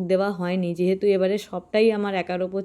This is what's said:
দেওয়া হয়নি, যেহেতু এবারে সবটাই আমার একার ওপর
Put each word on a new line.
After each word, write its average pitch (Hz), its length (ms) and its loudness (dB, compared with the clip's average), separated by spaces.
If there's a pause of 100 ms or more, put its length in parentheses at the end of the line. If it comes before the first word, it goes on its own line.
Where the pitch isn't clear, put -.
দেওয়া 185 240 2
হয়নি, 180 420 -2
যেহেতু 185 340 0
এবারে 190 300 2
সবটাই 202 540 0
আমার 208 240 -2
একার 180 260 -4
ওপর 185 240 -4